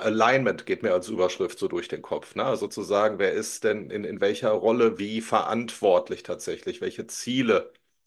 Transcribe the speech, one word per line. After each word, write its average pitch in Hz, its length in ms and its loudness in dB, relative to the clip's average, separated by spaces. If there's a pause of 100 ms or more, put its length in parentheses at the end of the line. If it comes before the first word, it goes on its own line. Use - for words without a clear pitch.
Alignment 113 640 2
geht - 160 -2
mir 98 100 2
als 90 160 0
Überschrift 90 480 0
so 95 100 -2
durch 85 200 -4
den - 160 -8
Kopf, - 320 -8
ne? 107 100 -2
Also 110 220 -2
zu - 160 -8
sagen, 101 360 2
wer 92 140 2
ist 110 300 -6
denn 107 260 0
in, 104 140 -6
in 98 180 -6
welcher 107 300 2
Rolle 113 480 4
wie 107 220 -4
verantwortlich 107 1000 0
tatsächlich? - 580 -8
Welche 98 260 -8
Ziele 120 640 0 (340)